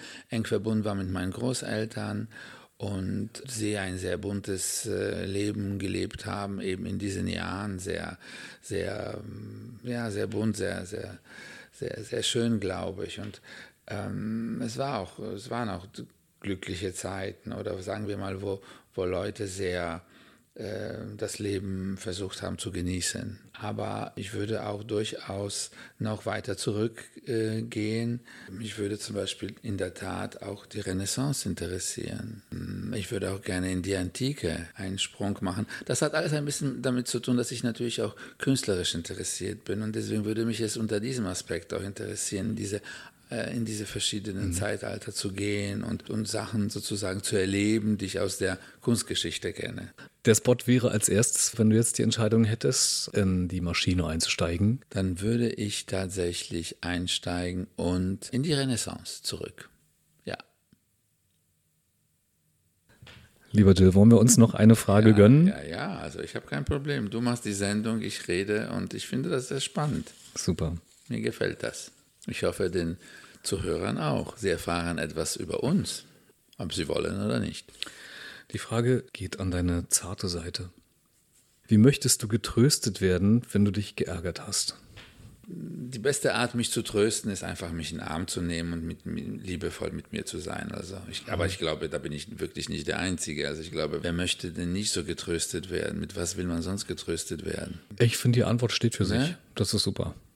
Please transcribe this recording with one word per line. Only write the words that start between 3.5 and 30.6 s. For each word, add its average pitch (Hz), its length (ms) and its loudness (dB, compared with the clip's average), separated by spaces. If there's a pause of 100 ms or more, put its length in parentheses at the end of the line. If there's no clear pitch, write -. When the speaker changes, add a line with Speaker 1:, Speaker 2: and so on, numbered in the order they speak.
Speaker 1:
ein 92 220 -4
sehr 92 180 -2
buntes, 101 680 -4
äh, 95 380 -2
Leben 101 520 -2
gelebt 95 480 -4
haben, 101 360 -4
eben 95 260 -4
in 95 100 -4
diesen 95 300 -4
Jahren 92 500 -4
sehr, 85 400 -6 (460)
sehr, - 600 -4
ähm, 107 600 -14
ja, 120 260 -6
sehr 101 180 -2
bunt, 104 300 0
sehr, 92 300 -4
sehr, 95 320 -10 (540)
sehr, - 300 -8
sehr 117 200 -4
schön, 117 380 2
glaube 92 440 -4
ich. - 140 -10
Und, 104 220 -10 (460)
ähm, 107 800 -4
es 117 140 -6
war 135 200 -2
auch, - 200 -8
es 101 320 -10
waren 117 180 -2
auch 92 160 -6 (540)
glückliche 95 540 -6
Zeiten 95 580 -8
oder 98 320 -6
sagen 104 240 -4
wir 101 100 -4
mal, 98 240 -6
wo, 98 220 -4 (320)
wo 95 100 0
Leute 95 400 -2
sehr, 90 560 -4 (540)
äh, 104 400 -8 (200)
das 104 220 -6
Leben 98 600 -2
versucht 92 440 -6
haben 92 160 -4
zu - 140 -6
genießen. 90 680 -2 (140)
Aber 104 640 -6
ich 98 180 -8
würde 104 320 -2
auch 104 180 -6
durchaus 104 840 -4 (300)
noch 107 260 -4
weiter 101 320 -2
zurück, 113 460 -2 (240)
äh, 110 340 0
gehen. 117 600 -2 (280)
Mich 107 300 -8
würde 101 180 -2
zum 107 180 -8
Beispiel 98 460 -4
in 101 160 -4
der 92 160 -4
Tat 95 480 -8
auch 101 240 -10